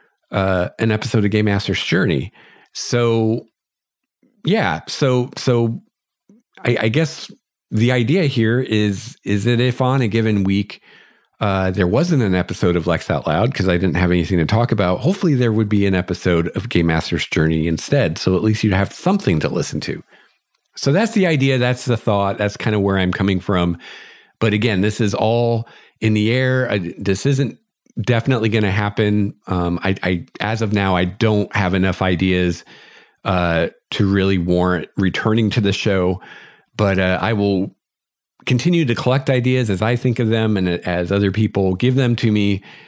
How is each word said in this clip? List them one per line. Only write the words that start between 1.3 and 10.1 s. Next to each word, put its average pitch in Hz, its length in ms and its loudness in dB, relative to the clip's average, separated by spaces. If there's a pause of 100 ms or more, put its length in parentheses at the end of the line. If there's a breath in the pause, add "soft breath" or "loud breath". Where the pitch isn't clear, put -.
Game 107 140 2
Master's 98 360 -2
Journey. 101 500 -2 (400 loud breath)
So, 117 760 0 (1000)
yeah. 113 420 0
So, 127 500 0
so 117 460 0 (840)
I, 123 180 2
I 110 60 2
guess 143 440 -4 (420)
the 117 160 2
idea 127 340 0
here 117 360 2
is, 107 640 -2
is 104 200 -2
that 120 140 2
if 123 220 0
on 131 220 2
a 117 40 0
given 107 380 0